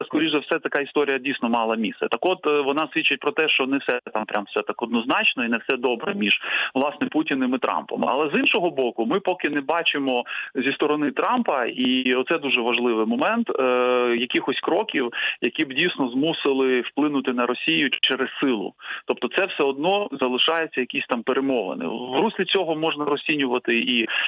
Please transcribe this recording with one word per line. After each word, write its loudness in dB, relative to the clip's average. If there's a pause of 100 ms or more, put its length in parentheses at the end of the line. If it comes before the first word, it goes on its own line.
скоріш 0
за 4
все, -2
така 0
історія 2
дійсно -2
мала 2
місце. -2
Так 0
от, 0
е, 4
вона 0
свідчить 0
про -2
те, 0
що 2
не 0
все 0 (140)
там -2
прям -2
все -4
так -6
однозначно 0
і -2
не 0
все -2
добре -2
між, 0 (340)
власне, 0
Путіним 0
і 0
Трампом. -2
Але 2
з 0
іншого 2
боку, 0
ми 0
поки -2
не -2
бачимо 0 (320)
зі 0
сторони 2
Трампа, 0
і 0
оце 0
дуже 0
важливий 2
момент, 0
е, 2 (560)
якихось 0
кроків, 0 (300)
які 0
б -10
дійсно 0
змусили 2
вплинути 0
на 0
Росію 0 (120)
через 0 (100)
силу. 0 (320)
Тобто -2
це 0
все 0
одно 2
залишається 0
якісь -4
там -2
перемовини. 0
В -4
руслі 0
цього 0
можна -2
розцінювати 0
і 0 (200)